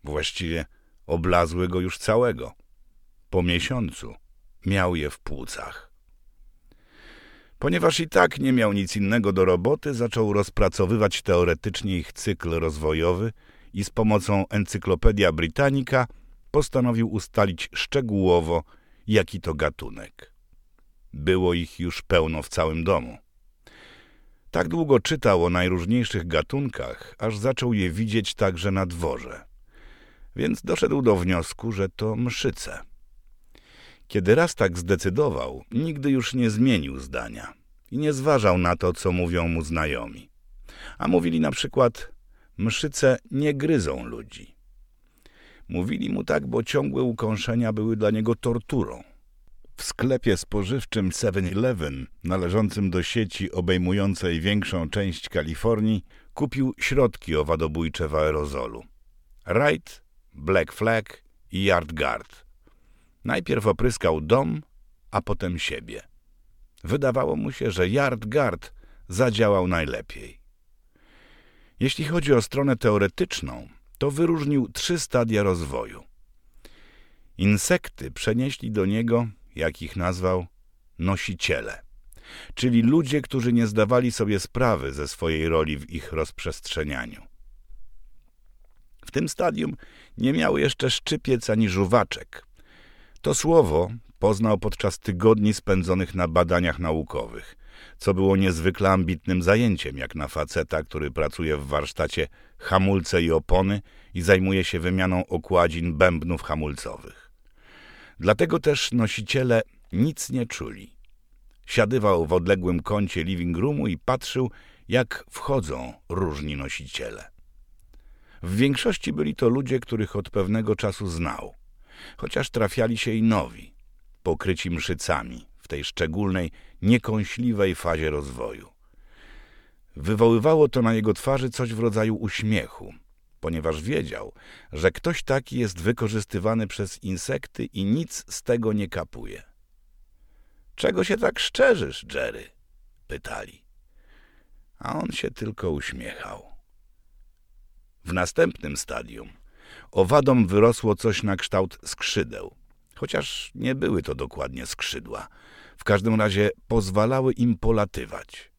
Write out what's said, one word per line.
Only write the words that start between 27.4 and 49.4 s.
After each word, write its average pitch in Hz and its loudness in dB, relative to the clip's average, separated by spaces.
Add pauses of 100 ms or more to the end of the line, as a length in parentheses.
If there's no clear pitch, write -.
je 95 2
widzieć 104 -2
także 95 0
na 95 2
dworze. 73 -6 (920)
Więc - -2
doszedł - 0
do 113 6
wniosku, 90 -2
że 98 -2
to 110 -4
mszyce. - -4 (1300)
Kiedy 101 4
raz 165 2
tak 90 2
zdecydował, 87 0
nigdy 143 -2
już 127 0
nie 123 2
zmienił 104 2
zdania 58 -10 (380)
i 113 -6
nie 151 0
zważał 131 4
na 87 2
to, 90 0
co - -2
mówią 87 0
mu 82 -2
znajomi. 76 -4 (680)
A - -4
mówili 82 2
na 76 0
przykład: - 0 (460)
"Mszyce 127 0 (140)
nie 143 0
gryzą 120 0
ludzi". - -14 (1120)
Mówili - -4
mu - -4
tak, - -2
bo 117 -2
ciągłe 135 -2
ukąszenia 113 -2
były 110 0
dla 107 2
niego 110 0
torturą. 117 -4 (760)